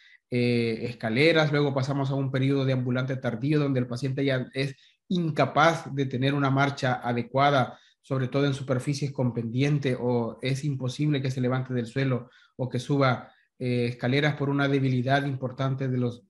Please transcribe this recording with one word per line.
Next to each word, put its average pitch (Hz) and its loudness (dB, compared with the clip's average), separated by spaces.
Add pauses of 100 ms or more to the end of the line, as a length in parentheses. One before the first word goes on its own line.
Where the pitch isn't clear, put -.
(300)
eh, 120 0
escaleras. 143 2
Luego 143 2
pasamos 135 -2
a 139 -2
un 139 -2
periodo 135 2
de 131 2
ambulante 127 0
tardío, 131 0
donde 139 2
el 123 0
paciente 131 -4
ya 131 0
es 135 -4 (320)
incapaz 156 2
de 139 0
tener 131 0
una 139 2
marcha 135 2
adecuada, 123 2 (240)
sobre 131 -2
todo 139 0
en 143 0
superficies 135 -2
con 123 0
pendiente, 127 0
o 120 -2
es 131 -2
imposible 139 -2
que 135 -2
se 131 -6
levante 127 -2
del 120 -2
suelo 131 -2 (260)
o 127 -4
que - -4
suba, 135 0 (260)
eh, 123 0
escaleras 139 0
por 139 -2
una 143 0
debilidad 135 2
importante 135 -4
de 127 -2
los 120 -2